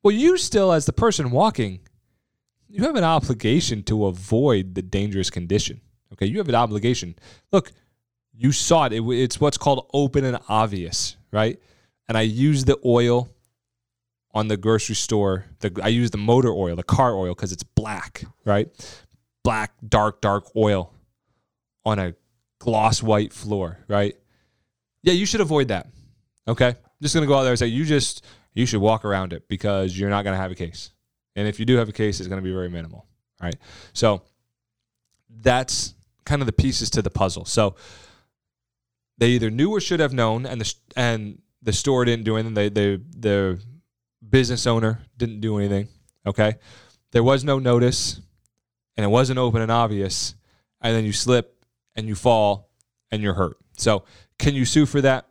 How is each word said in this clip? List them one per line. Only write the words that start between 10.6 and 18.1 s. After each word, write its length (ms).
right? 260
And 100
I 20
use 460
the 180
oil 460
on 140
the 100
grocery 380
store. 500
The, 220
I 60
use 220
the 80
motor 340
oil, 240
the 60
car 320
oil, 200
'cause 180
it's 100
black, 640